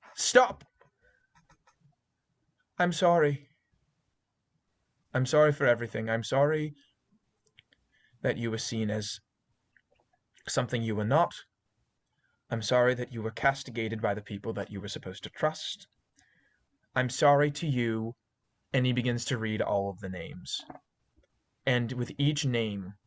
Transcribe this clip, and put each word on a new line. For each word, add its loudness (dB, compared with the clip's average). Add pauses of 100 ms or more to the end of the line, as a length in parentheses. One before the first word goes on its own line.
(160)
Stop! 4 (2250)
I'm 4
sorry. 4 (1600)
I'm 2
sorry 6
for 0
everything. 0
I'm 0
sorry 0 (1500)
that -2
you -4
were -4
seen -4
as -6 (1300)
something -4
you -2
were -2
not. 2 (1160)
I'm -4
sorry 2
that -6
you -8
were -4
castigated -4
by 0
the -4
people -8
that -6
you -8
were -10
supposed -10
to -12
trust. -6 (1080)
I'm 0
sorry 4
to -6
you. 0 (580)
And 0
he 2
begins -2
to -4
read -2
all 0
of -10
the -8
names. -10 (1040)
And 0
with -4
each 0
name -2 (140)